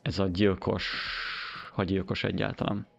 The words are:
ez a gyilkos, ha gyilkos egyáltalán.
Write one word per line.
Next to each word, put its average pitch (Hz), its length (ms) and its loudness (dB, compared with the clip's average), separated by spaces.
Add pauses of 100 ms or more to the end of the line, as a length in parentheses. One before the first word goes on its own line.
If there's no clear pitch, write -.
ez - 180 -2
a 98 80 4
gyilkos, 95 600 2 (840)
ha 98 100 0
gyilkos 95 400 0
egyáltalán. 101 640 0 (120)